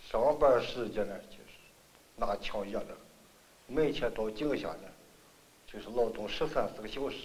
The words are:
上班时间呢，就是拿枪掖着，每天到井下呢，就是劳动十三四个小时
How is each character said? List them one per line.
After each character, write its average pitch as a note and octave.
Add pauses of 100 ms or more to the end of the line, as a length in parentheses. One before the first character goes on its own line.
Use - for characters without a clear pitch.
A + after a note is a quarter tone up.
(100)
上 C#3
班 C3+
时 A#2
间 G2+
呢， G2 (160)
就 -
是 - (680)
拿 G2+
枪 G2+
掖 G#2
着， - (720)
每 C#3+
天 A#2+
到 A2
井 D3
下 -
呢， - (800)
就 G#2+
是 G2+
劳 A#2
动 G#2+
十 -
三 A#2
四 -
个 G#2+
小 C#3
时 G2+